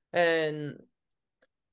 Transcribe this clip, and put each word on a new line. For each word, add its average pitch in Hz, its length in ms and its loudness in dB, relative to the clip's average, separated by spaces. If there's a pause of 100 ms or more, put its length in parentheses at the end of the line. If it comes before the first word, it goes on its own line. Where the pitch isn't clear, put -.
(120)
and 160 720 0 (920)